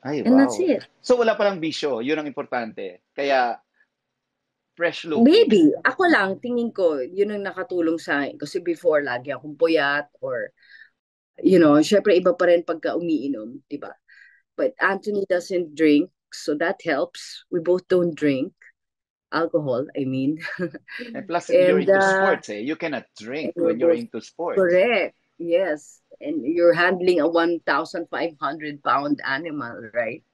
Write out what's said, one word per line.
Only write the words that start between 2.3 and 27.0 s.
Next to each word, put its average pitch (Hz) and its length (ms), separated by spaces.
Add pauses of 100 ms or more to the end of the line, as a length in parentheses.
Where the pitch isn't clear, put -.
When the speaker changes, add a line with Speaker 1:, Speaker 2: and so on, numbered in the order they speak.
Speaker 1:
Kaya, 135 480 (1120)
fresh 165 320
looking. 170 240
Speaker 2:
Maybe. 320 320 (240)
Ako 349 240
lang, 196 320
tingin 240 320
ko, 156 320
yun 202 320
ang 202 80
nakatulong 175 560
sa 143 240
akin. - 160
Kasi 170 240
before, 160 400
lagi 127 240
akong 143 320
puyat 147 480 (160)
or, 120 320 (880)
you 185 160
know, 147 240
syempre 196 320
iba 180 160
pa 175 160
rin 175 160
pagka 160 320
umiinom, 139 720
di 143 80
ba? - 160 (640)
But 139 240
Anthony 196 480
doesn't 175 480
drink, 147 320 (240)
so - 240
that 170 240
helps. - 720
We 170 80
both 180 320
don't 170 240
drink. 143 400 (720)
Alcohol, 151 640
I 135 160
mean. 135 320 (160)
<laughs> 233 560
Speaker 1:
And 214 80
plus, - 300
you're 180 260
Speaker 2:
And, - 80
Speaker 1:
into 196 80
Speaker 2:
uh, 196 80
Speaker 1:
sports 190 480
eh. 104 160
You 151 80
cannot 147 400
drink 135 400
Speaker 2:
and - 80
we're - 140
Speaker 1:
when - 20
you're 170 160
Speaker 2:
both - 80
Speaker 1:
into - 160
sports. - 400
Speaker 2:
Correct. 185 560 (240)
Yes. - 640 (160)
And 147 240
you're 170 320
handling 175 480